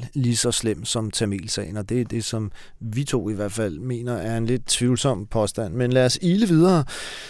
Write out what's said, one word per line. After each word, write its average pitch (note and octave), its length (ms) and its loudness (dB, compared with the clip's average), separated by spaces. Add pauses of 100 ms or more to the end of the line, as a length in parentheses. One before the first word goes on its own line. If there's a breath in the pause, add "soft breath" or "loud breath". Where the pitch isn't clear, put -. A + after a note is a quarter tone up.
(140)
lige A#2+ 240 2
så A#2+ 140 2
slem A2 340 -2
som A2 260 -2
Tamilsagen. G2+ 640 -4
Og G#2 120 -6
det B2 120 2
er A#2 40 -2
det, A2+ 200 -4
som A2 260 -4 (280 loud breath)
vi A2+ 240 -4
to A2+ 260 -2
i A2 40 -2
hvert G2+ 180 -2
fald G2+ 280 -2
mener A#2+ 340 -4
er A2 240 -2
en A#2 80 0
lidt B2 220 0
tvivlsom B2 580 2
påstand. G#2 480 -2
Men B2 200 2
lad B2+ 120 6
os B2+ 160 2
ile F#3+ 260 4
videre E3+ 360 6 (460 loud breath)